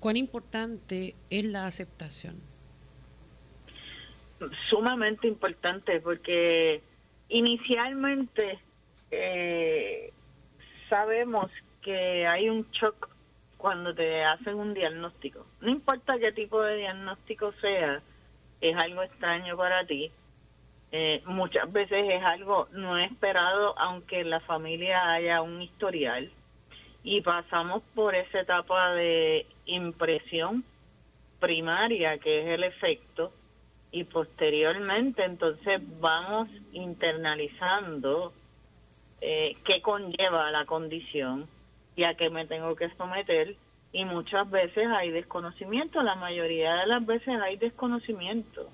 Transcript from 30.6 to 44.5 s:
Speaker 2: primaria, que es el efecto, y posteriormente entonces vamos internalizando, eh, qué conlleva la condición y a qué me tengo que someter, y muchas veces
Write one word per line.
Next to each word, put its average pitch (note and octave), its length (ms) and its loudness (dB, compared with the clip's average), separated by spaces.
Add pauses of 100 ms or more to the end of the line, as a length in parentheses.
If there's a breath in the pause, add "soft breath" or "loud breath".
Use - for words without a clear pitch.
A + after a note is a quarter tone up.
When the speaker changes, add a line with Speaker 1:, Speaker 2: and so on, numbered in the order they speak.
Speaker 2:
primaria, E3+ 760 4
que D3+ 240 4
es D#3+ 60 0
el E3+ 160 2
efecto, F3+ 720 0 (580)
y E3+ 140 -4
posteriormente F3 1200 2
entonces F3+ 560 2 (180)
vamos F3+ 480 2 (240)
internalizando, E3 1600 0 (840)
eh, D#3 460 0
qué F#3 160 4
conlleva F3+ 720 2
la D3+ 120 2
condición D#3 840 -4 (520)
y E3+ 80 4
a E3 100 2
qué E3 140 2
me D#3+ 160 -4
tengo D#3+ 320 -2
que E3+ 140 -2
someter, F#3 640 0 (340)
y F#3+ 140 -2
muchas F#3+ 440 0
veces G3 380 2